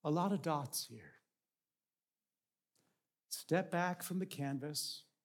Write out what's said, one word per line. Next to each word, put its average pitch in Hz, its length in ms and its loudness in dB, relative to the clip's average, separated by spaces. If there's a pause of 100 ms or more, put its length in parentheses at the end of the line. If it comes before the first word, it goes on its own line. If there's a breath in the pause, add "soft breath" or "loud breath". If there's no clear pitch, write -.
A 151 80 2
lot 180 200 4
of 180 100 2
dots 143 440 0
here. - 280 -16 (2250)
Step 185 420 0
back 175 320 2
from 185 160 -2
the 185 60 0
canvas. 139 760 -4 (220)